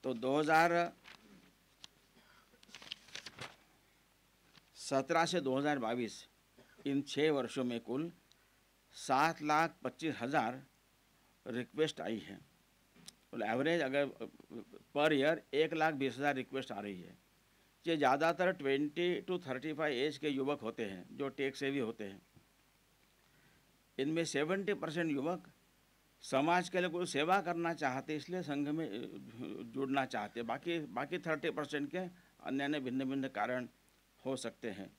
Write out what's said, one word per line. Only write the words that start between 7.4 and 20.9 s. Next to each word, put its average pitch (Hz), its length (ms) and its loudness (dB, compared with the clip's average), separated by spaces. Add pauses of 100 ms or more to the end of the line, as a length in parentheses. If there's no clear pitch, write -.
में 120 160 -2
कुल 147 320 -4 (800)
सात 156 500 2
लाख 151 420 4
पच्चीस 139 360 -4
हज़ार 131 440 0 (800)
रिक्वेस्ट 123 540 -2
आई 104 180 -4
है। - 300 -14 (840)
मतलब 110 120 -2
एवरेज 139 340 2
अगर 139 260 2 (880)
per 151 160 6
year 147 420 2
एक 160 200 4
लाख 156 200 2
बीस 131 200 0
हज़ार 143 200 0
रिक्वेस्ट 131 380 -6
आ 101 80 -6
रही 101 200 -6
है। 90 180 -16 (680)
ये 165 100 2
ज़्यादातर 165 560 4
ट्वेंटी 147 680 2
to 180 240 -4
थर्टी 135 260 -4
फ़ाइव 151 220 0
एज 147 240 0
के 151 100 -2
युवक 139 320 0
होते 113 240 -4
हैं, 95 320 -10